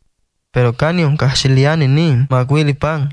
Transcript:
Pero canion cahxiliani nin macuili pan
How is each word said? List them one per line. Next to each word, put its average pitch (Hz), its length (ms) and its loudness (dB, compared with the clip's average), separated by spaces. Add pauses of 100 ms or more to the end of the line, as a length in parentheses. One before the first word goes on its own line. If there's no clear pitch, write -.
(520)
Pero 120 220 0
canion 151 440 0
cahxiliani 135 720 0
nin 139 420 2
macuili 139 440 0
pan 147 400 -4